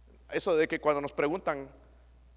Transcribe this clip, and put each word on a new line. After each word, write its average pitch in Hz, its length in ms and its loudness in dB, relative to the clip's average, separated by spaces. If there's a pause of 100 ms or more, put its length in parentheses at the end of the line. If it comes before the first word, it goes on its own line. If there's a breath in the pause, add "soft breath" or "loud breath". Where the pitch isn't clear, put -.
(300)
Eso 160 260 0
de 156 120 4
que 160 120 -2
cuando 147 220 2
nos 143 100 -6
preguntan, 151 580 -2 (680)